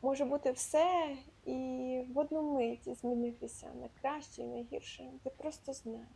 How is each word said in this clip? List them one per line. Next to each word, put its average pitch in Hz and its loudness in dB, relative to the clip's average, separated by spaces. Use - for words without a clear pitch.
Може 269 4
бути 277 2
все 320 4
і 254 -2
в 254 0
одну 302 4
мить 240 0
змінитися 240 -2
на 247 -10
краще 151 -4
і 233 -4
на 240 -6
гірше. 254 -10
Ти 262 -4
просто 302 -8
знай. 226 -8